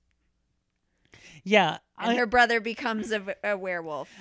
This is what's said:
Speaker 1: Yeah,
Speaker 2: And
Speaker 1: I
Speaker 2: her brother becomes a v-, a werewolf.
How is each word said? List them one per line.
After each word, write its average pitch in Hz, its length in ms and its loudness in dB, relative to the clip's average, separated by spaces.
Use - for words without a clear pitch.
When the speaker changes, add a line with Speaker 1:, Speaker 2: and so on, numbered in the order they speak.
Speaker 1:
Yeah, 185 340 4
Speaker 2:
And 226 140 -2
Speaker 1:
I 240 40 2
Speaker 2:
her 247 100 2
brother 233 340 4
becomes 220 520 -4
a 214 80 0
v-, 196 140 -8
a 208 140 0
werewolf. 165 520 -6